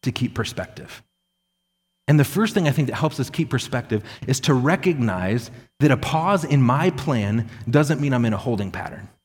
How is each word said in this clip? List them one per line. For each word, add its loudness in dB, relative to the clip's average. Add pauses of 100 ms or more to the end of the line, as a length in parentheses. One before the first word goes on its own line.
to -2
keep -4
perspective. -8 (1040)
And 8
the 6
first 0
thing 2
I 2
think 0
that -6
helps -2
us -2
keep -4
perspective -2 (240)
is 0
to 2
recognize 0 (300)
that 6
a 6
pause 0
in 2
my 4
plan -2 (180)
doesn't 4
mean 0
I'm 2
in 2
a -2
holding -4
pattern. -12 (160)